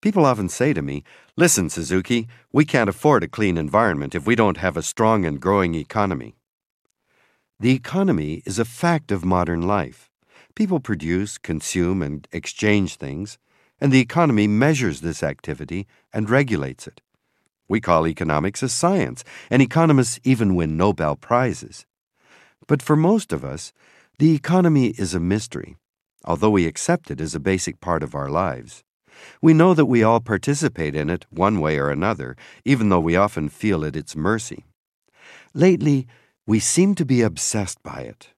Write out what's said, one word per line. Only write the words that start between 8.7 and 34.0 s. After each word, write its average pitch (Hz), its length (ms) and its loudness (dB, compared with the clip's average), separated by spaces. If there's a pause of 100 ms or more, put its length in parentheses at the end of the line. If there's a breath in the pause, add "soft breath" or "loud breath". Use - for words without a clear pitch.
of 87 100 -4
modern 87 380 0
life. 87 480 -4 (440 soft breath)
People 185 280 -2
produce, 90 560 -4
consume, 87 640 -2
and 73 320 -8
exchange 101 640 -2
things, 76 400 -12 (420)
and 139 100 0
the 131 120 6
economy 123 460 2
measures 113 520 0
this 80 240 -6
activity 76 640 -8 (240)
and 110 180 -6
regulates 110 580 0
it. - 120 -20 (720)
We 104 100 0
call 82 260 2
economics 80 560 -2
a 131 60 -2
science, 131 560 -2 (260 loud breath)
and 135 120 4
economists 139 640 4
even 110 300 2
win 80 200 -2
Nobel 82 400 0
Prizes. - 720 -4 (800 soft breath)
But 147 140 0
for 151 160 2
most 190 340 2
of 67 140 -6
us, 69 260 -10 (480 soft breath)
the 156 160 6
economy 156 520 4 (100)
is 90 160 -4
a 87 80 -2
mystery, 90 560 -4 (480)
although 82 240 2
we 98 160 4
accept - 440 -4
it 69 120 -8
as 78 120 -6
a 82 60 -6
basic 92 400 -4
part 82 240 -2
of 71 100 -10
our 69 160 -8
lives. 69 540 -6 (580 loud breath)
We 160 120 6
know 170 200 6
that 151 120 4
we 120 180 4
all 117 160 4
participate 117 760 -4
in 76 140 -2
it 85 200 -4
one 95 320 0
way 76 160 0
or 71 120 -2
another, 71 460 -4 (300 loud breath)
even 113 240 2
though 92 100 4
we 82 160 0
often 98 320 0
feel 85 380 -2
at 73 100 -8
its 78 220 -10